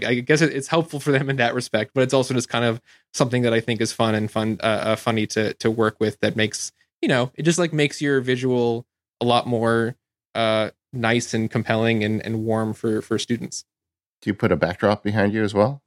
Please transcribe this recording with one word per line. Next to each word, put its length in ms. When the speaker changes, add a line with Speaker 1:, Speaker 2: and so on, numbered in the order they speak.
Speaker 1:
I 100
guess 260
it, 120
it's 140
helpful 320
for 120
them 180
in 80
that 160
respect, 400
but 100
it's 100
also 200
just 160
kind 160
of 160
something 300
that 100
I 80
think 180
is 140
fun 220
and 140
fun, 320
uh, 40
uh, 300
funny 320
to, 280
to 160
work 280
with 200
that 160
makes, 360
you 60
know, 280
it 80
just, 140
like, 140
makes 300
your 180
visual 640
a 40
lot 220
more, 480
uh, 360
nice 420
and 160
compelling 540
and, 220
and 180
warm 300
for, 280
for 160
students. 460
Speaker 2:
Do 80
you 40
put 180
a 60
backdrop 460
behind 300
you 100
as 100
well? 340